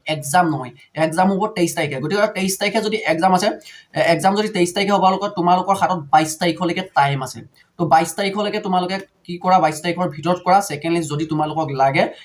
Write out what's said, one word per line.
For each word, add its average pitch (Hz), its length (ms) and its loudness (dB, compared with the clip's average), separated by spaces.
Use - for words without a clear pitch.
এক্সাম 151 420 0
নহয়। 127 220 -6
এক্সাম 160 360 0
হ'ব 190 160 0
তেইছ 170 280 -2
তাৰিখে। 139 240 -4
গতিকে 202 280 0
তেইছ 190 320 -2
তাৰিখে 208 220 -2
যদি 214 160 -2
এক্সাম 165 360 0
আছে, 185 140 2
এ, 147 60 -2
এক্সাম 165 360 2
যদি 214 140 0
তেইছ 175 240 0
তাৰিখে 202 180 0
হ'ব, 196 100 4
তোমালোকৰ, 185 280 2
তোমালোকৰ 185 520 2
হাতত 180 180 0
বাইছ 156 260 4
তাৰিখলৈকে 175 420 -2
টাইম 139 420 0
আছে। 117 160 -10
তো 170 80 -2
বাইছ 170 300 4
তাৰিখলৈকে 202 440 -2
তোমালোকে 185 380 -2
কি 175 100 -10
কৰা, 185 160 6
বাইছ 156 220 0
তাৰিখৰ 175 280 -2
ভিতৰত 156 360 -2
কৰা 185 160 6
ছেকেণ্ড 160 360 -4
লিষ্ট 156 160 -4
যদি 156 120 -2
তোমালোকক 156 460 -2
লাগে। 139 320 2